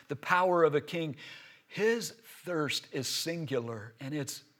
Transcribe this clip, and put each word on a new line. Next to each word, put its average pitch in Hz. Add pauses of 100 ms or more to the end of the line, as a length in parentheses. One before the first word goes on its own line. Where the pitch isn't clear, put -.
the 143
power 180
of 147
a 147
king. 160 (540)
His 214 (320)
thirst 156
is 135
singular, 120
and 135
it's, 147 (180)